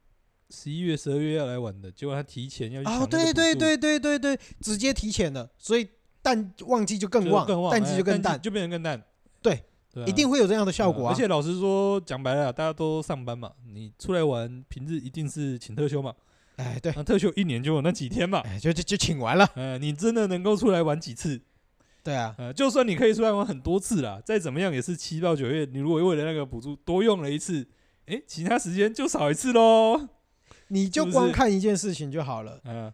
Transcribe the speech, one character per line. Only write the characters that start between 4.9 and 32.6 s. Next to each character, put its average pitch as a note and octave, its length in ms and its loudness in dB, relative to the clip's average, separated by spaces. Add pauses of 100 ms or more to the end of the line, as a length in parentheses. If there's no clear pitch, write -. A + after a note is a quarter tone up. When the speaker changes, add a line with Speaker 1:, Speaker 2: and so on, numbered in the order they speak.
Speaker 2:
提 G#3+ 180 -4
前 F3 220 0
了， B2 240 -8
所 A#3 220 0
以 A3+ 100 -2 (320)
淡 A3 320 0 (140)
旺 A#3 180 2
季 G#3 140 -2
就 G3 100 -2
更 G3+ 220 2
旺， G3 160 4
Speaker 1:
就 G3+ 80 2
更 E3+ 80 0
旺， F3+ 100 2
Speaker 2:
淡 A3+ 100 4
季 - 140 0
就 F#3+ 60 2
更 G3+ 180 2
淡。 F#3 140 2
Speaker 1:
哎， - 0 -
淡 C3+ 40 -4
季 D#3 60 -12
就 G#3+ 60 -2
变 G3 140 -4
成 E3+ 60 -6
更 E3+ 120 -6
淡。 C#3+ 200 -4 (380)
Speaker 2:
对， E3+ 240 0 (300)
Speaker 1:
对 A#2+ 80 -10
啊。 A#2 40 -4
Speaker 2:
一 F#3+ 60 0
定 C#4+ 160 2
会 C#4 100 2
有 A3+ 80 6
这 F3+ 60 2
样 G#3+ 140 2
的 F#3+ 40 0
效 F#3 220 2
果 B2+ 140 -2
啊。 A#2+ 60 2
Speaker 1:
嗯， - 20 2
而 - 20 0
且 A3+ 100 0
老 E3+ 140 2
实 E3+ 180 -4
说， G3 440 0
讲 C3+ 200 -8
白 C3 120 0
了 C#3+ 120 0
啊， B2 60 -2
大 D#3 120 -4
家 D#3+ 60 0
都 D#3 300 -2
上 C#3+ 240 -6
班 A#2+ 140 -8
嘛， A#2 140 -12 (200)
你 G#2+ 260 -14
出 - 140 -6
来 F3 100 2
玩， B2 460 -2
平 C3 180 -12
日 D#3+ 120 -4
一 B2+ 100 -8
定 D3+ 180 -6
是 C#3 320 -4
请 A2 160 -12
特 D3 140 0
休 C#3 140 -2
嘛。 B2+ 100 -8 (440)
Speaker 2:
哎， B2 260 -6
对。 E3 120 -2
Speaker 1:
那 D3 80 -6
特 G3 160 2
休 F3 160 2
一 G3 100 0
年 B2+ 180 0
就 D3 100 0
有 D3+ 80 2
那 D#3 100 2
几 C3+ 200 -6
天 F#3 180 0
嘛。 F#3+ 120 0
Speaker 2:
哎， G2+ 180 -8
就， D3+ 120 0
就， E3 120 0
就 F#3+ 120 -2
请 E3 240 0
完 B2+ 200 2
了。 G3 160 8
Speaker 1:
呃， C3 240 -6
你 D3 120 -2
真 F#3 240 0
的 A3 120 2
能 F3+ 160 -2
够 G#3 120 2
出 G#3 160 2
来 E3+ 120 2
玩 D#3 180 0
几 C3+ 140 -12
次？ C3+ 260 -4 (640)
Speaker 2:
对 D3 120 -6
啊。 A2+ 240 -4
Speaker 1:
呃， B2 120 -8
就 B3+ 200 2
算 B3+ 160 4
你 F#3+ 100 0
可 A#3+ 100 4
以 A3 60 6
出 G#3+ 80 0
来 A3 100 4
玩 G3+ 140 0
很 D3+ 160 -6
多 E3+ 180 0
次 F#3+ 220 0
啦， G#2 240 -4
再 A3 140 0
怎 D#3+ 120 -4
么 C3 80 -4
样 F#3 140 0
也 B2+ 80 0
是 F3+ 160 -6
七 D#3 240 -8
到 E3+ 160 2
九 C3+ 120 -2
月， D3 220 -2
你 B2+ 80 -8
如 C#3 120 -2
果 D#3+ 120 2
为 F3+ 140 4
了 D3 80 -2
那 D#3+ 80 -2
个 D3+ 140 -4
补 A#2+ 120 -10
助 C#3 180 -10
多 F3 260 0
用 G#3+ 180 4
了 C#3+ 100 -4
一 D3 80 -2
次， D#3 280 -4 (400)
诶， A3+ 200 -8
其 - 160 -10
他 G#3 160 2
时 E3+ 140 -4
间 G3+ 200 2
就 C4+ 140 -2
少 D3+ 240 0
一 D3+ 40 2
次 B3+ 180 -2
咯。 A3+ 560 6 (600)
Speaker 2:
你 G3 200 0
就 A#3+ 160 0
光 B3 260 4
看 A#3+ 220 4
一 G3 60 2
件 G3+ 180 2
事 G3 160 -4
情 D3 180 -8
就 D3+ 140 -4
好 B2 180 -6
了。 A2 100 -14
Speaker 1:
是 - 100 -20